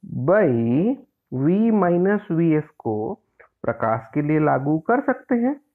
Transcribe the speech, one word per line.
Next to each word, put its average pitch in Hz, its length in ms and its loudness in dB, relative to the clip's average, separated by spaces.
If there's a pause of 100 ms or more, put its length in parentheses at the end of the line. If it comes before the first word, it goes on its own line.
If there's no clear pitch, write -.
by 160 440 0 (840)
वी 180 380 0
माइनस 196 600 2
वी 165 220 2
एस 151 160 0 (100)
को 113 360 -6 (480)
प्रकाश 113 520 -2
के 147 80 -2
लिए 151 180 0
लागू 147 380 0
कर 233 220 0
सकते 262 340 -4
हैं 247 260 -2 (140)